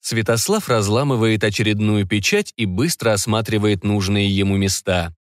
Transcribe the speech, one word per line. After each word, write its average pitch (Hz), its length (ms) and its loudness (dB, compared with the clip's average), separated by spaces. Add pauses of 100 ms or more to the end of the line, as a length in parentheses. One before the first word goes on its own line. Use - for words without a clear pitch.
Святослав 117 680 -2
разламывает 113 760 2
очередную 107 640 0
печать 147 480 -2
и 110 100 -2
быстро 113 460 -2
осматривает 104 720 0
нужные 101 440 0
ему 98 280 0
места. 92 580 -2 (140)